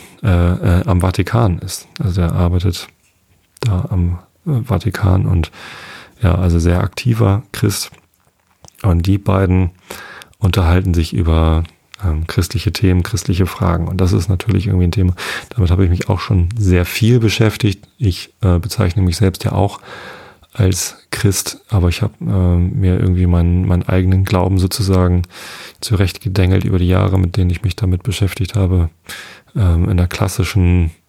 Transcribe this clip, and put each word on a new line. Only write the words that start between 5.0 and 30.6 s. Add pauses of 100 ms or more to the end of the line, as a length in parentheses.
und (720)
ja,
also
sehr
aktiver
Christ. (920)
Und
die
beiden (640)
unterhalten
sich
über, (400)
ähm,
christliche
Themen,
christliche
Fragen.
Und
das
ist
natürlich
irgendwie
ein
Thema, (360)
damit
habe
ich
mich
auch
schon
sehr
viel
beschäftigt. (100)
Ich,
äh,
bezeichne
mich
selbst
ja
auch (760)
als (140)
Christ,
aber
ich
hab,
äh,
mir
irgendwie
meinen,
meinen
eigenen
Glauben
sozusagen (560)
zurechtgedengelt
über
die
Jahre,
mit
denen
ich
mich
damit
beschäftigt
habe. (640)
Ähm,
in
der
klassischen (180)